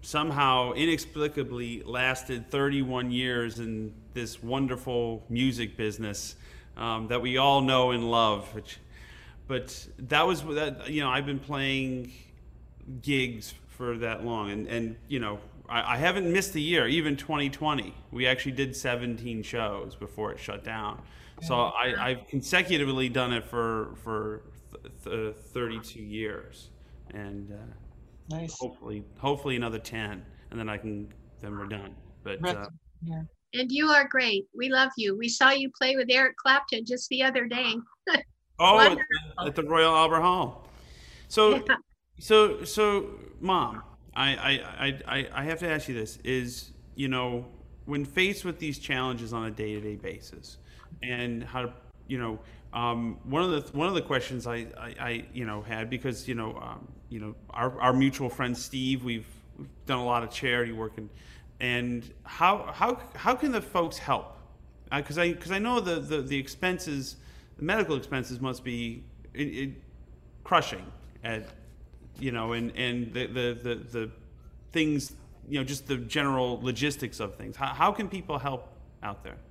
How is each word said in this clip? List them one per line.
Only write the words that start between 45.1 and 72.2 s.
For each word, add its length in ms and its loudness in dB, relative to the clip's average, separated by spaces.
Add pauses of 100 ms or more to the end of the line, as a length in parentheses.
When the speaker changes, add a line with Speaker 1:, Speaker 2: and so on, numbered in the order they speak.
Speaker 1:
I, 160 -4
I 100 -2
have 160 -2
to 80 -2
ask 200 -2
you 60 -4
this: 280 -6
Is, 480 -4 (240)
you 140 -2
know, 380 -2 (400)
when 180 -2
faced 400 0
with 160 -6
these 180 -6
challenges 540 -2
on 140 -4
a 40 -4
day-to-day 460 -6
basis, 640 -12 (440)
and 400 -4
how 200 -4
to, 100 -4 (340)
you 120 -4
know, 200 -4 (340)
um, 520 0
one 180 0
of 80 2
the, 260 -2
one 120 0
of 60 0
the 80 2
questions 440 -2
I, 200 -4 (120)
I, 220 -12
I, 240 -4 (100)
you 100 -6
know, 180 -4
had, 280 -6
because, 380 -4
you 60 -2
know, 220 -6
um, 300 -12 (220)
you 120 -10
know, 140 -10 (160)
our, 300 -2
our 120 8
mutual 380 4
friend 260 -2
Steve, 460 -2
we've, 240 -4 (320)
we've 100 -14 (180)
done 120 0
a 60 -2
lot 180 2
of 80 -6
charity 420 0
work, 260 -6
and, 120 -10 (480)
and 540 -2 (120)
how, 480 2
how, 280 0 (160)
how 180 2
can 160 0
the 100 0
folks 380 0
help? 380 -2 (560)
Uh, 100 2
'cause 160 -4
I, 140 4
'cause 180 -6
I 80 0
know 220 2
the, 180 0
the, 240 -2
the 160 -2
expenses, 800 -4 (420)
the 60 -6
medical 320 2
expenses 440 -4
must 240 -6
be, 400 -6 (300)
it, 80 -4
it, 280 -4 (720)
crushing 440 0 (360)
at, 220 -6 (720)
you 140 -4